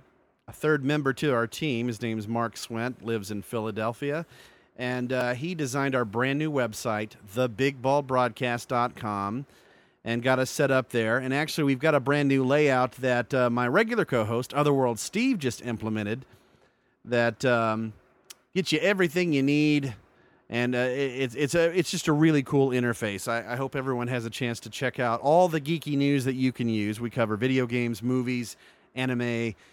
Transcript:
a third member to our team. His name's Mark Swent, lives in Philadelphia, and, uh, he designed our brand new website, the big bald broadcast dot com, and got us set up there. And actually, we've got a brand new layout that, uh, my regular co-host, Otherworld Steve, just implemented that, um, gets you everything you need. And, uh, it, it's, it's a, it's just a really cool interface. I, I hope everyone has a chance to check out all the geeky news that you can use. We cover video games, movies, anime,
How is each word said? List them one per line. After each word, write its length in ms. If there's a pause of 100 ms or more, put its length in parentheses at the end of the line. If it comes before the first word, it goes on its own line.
(460)
a 60
third 320
member 300
to 200
our 120
team. 420
His 120
name's 280
Mark 280
Swent, 480
lives 260
in 120
Philadelphia, 840 (500)
and, 360
uh, 220
he 200
designed 420
our 80
brand 340
new 140
website, 600 (220)
the 140
big 340
bald 240
broadcast 640
dot 260
com, 520 (580)
and 180
got 160
us 100
set 220
up 200
there. 280
And 160
actually, 300
we've 160
got 140
a 60
brand 280
new 160
layout 480
that, 420
uh, 160
my 180
regular 380
co-host, 480
Otherworld 440
Steve, 400
just 280
implemented 580 (800)
that, 400
um, 480 (640)
gets 180
you 60
everything 560
you 80
need. 520 (540)
And, 260
uh, 40
it, 200
it's, 360
it's 200
a, 240
it's 120
just 180
a 40
really 300
cool 280
interface. 580
I, 240
I 40
hope 200
everyone 320
has 160
a 60
chance 300
to 100
check 280
out 220
all 260
the 140
geeky 340
news 300
that 120
you 160
can 180
use. 300
We 100
cover 260
video 300
games, 360
movies, 540 (380)
anime, 600 (180)